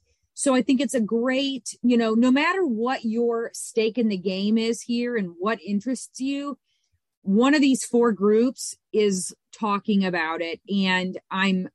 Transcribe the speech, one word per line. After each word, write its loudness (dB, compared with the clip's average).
so 0
I 4
think 2
it's -2
a 0
great, -2
you 4
know, 2
no 4
matter 2
what -2
your -2
stake -2
in 2
the 0
game 0
is -2
here -4
and -4
what -4
interests -6
you, -6
one 4
of 4
these 2
four 2
groups 0
is -2
talking -2
about -2
it. -8
And 0
I'm, 0